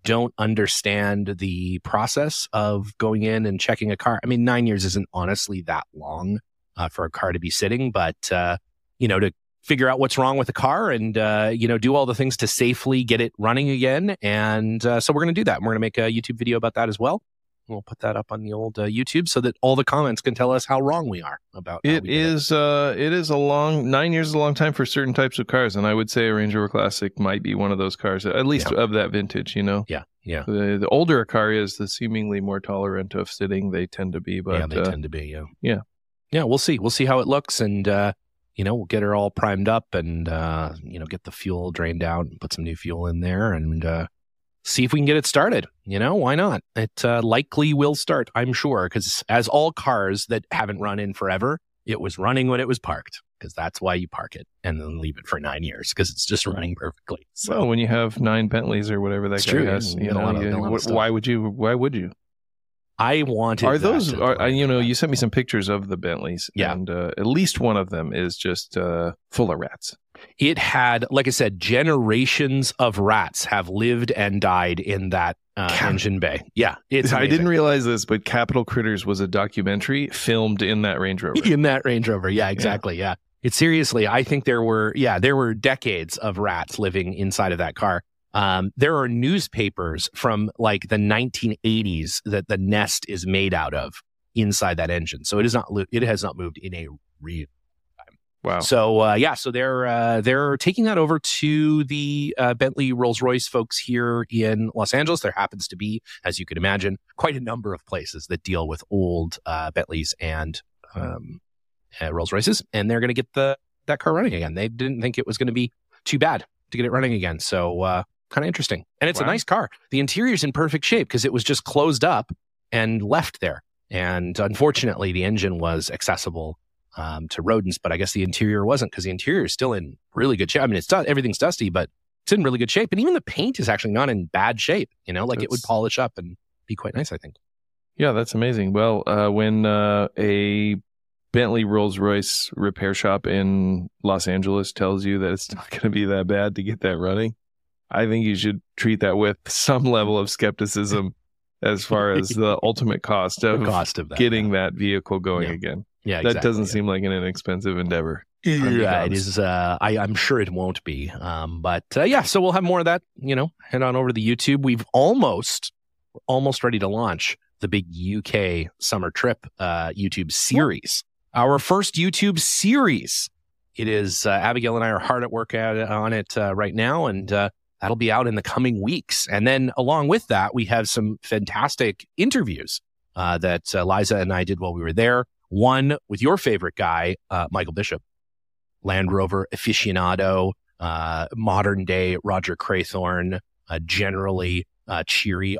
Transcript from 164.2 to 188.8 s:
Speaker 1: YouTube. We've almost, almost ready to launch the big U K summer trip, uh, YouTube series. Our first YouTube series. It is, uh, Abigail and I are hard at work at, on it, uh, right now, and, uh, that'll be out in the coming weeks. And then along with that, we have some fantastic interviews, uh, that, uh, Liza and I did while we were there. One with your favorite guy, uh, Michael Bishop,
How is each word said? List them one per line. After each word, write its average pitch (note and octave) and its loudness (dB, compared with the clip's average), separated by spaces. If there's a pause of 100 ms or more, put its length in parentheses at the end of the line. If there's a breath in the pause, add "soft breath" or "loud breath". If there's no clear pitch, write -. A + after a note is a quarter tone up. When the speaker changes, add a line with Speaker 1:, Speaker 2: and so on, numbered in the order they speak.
Speaker 1:
YouTube. C3 2
We've A#2+ 2
almost, C#3 2 (540)
almost C3+ 0
ready A#2 2
to G2 -2
launch G2+ -2 (240)
the G2+ -4
big F#2 0
U F2+ -4
K F2+ 0 (100)
summer F2+ -2
trip, - -2 (120)
uh, E2+ -2
YouTube F2+ -4
series. - 0 (300)
Our C3+ 4
first F#3+ 2
YouTube F3+ 2
series. G3+ 2 (460)
It A2 -4
is, G#2 0
uh, G#2 2
Abigail A#2 2
and A2+ 0
I A2+ 0
are G2+ 0
hard B2 0
at A#2+ -6
work A2+ -4
at, A2 0
on A2 -2
it, G#2+ -4
uh, G2 0
right G2+ -2
now, C3 0
and, G2 -4
uh, G2+ 2 (320)
that'll G2+ 0
be A2+ 2
out A#2+ 2
in A2 0
the G#2 0
coming A#2+ 0
weeks. - -2
And G#2 0
then C3 2
along C#3+ 2
with A3 2
that, G2+ 0
we A#2 0
have A2+ 0
some G#2+ -2
fantastic G#2+ -2
interviews, D#3 -2 (340)
uh, F2 0
that, F2 -2
uh, F#2 2
Liza G2 2
and F#2 0
I F2+ 0
did F2+ -4
while F2 -4
we F2 -6
were D#2+ -4
there. A#2+ 2 (240)
One C3 4 (100)
with G2+ -6
your D#3+ 4
favorite F#2 0
guy, F2 0 (140)
uh, F2 -2
Michael F2 -4
Bishop, F2 -4 (840)